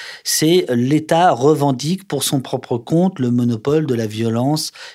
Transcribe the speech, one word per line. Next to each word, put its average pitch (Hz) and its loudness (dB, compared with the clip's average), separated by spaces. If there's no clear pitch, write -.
c'est « 175 2
L'État 156 2
revendique 143 0
pour 143 -4
son 143 -2
propre 123 -6
compte 175 0
le 123 0
monopole 123 0
de 131 -2
la 113 -2
violence 117 -2